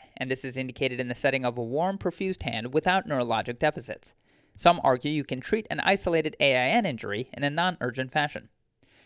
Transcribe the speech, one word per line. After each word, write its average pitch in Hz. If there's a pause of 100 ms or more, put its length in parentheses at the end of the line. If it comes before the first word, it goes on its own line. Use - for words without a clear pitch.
(180)
and 131
this 131
is 131
indicated 127
in 123
the 123
setting 131
of 120
a 117
warm, 165
perfused 185
hand 117
without 185
neurologic 120
deficits. - (440)
Some 175
argue 131
you 151
can 127
treat -
an 151
isolated 170
A 139
I 127
N 214
injury 110
in 143
a 143
non-urgent 131
fashion. 147 (580)